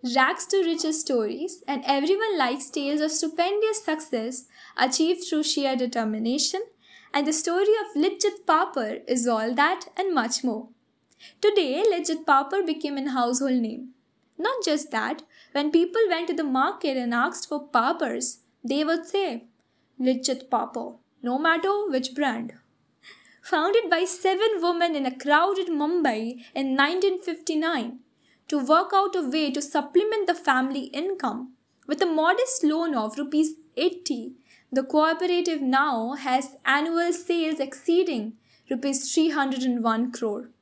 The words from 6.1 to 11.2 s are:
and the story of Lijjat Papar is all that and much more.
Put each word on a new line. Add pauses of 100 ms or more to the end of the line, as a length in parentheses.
and
the
story
of
Lijjat
Papar
is
all
that (120)
and
much
more. (720)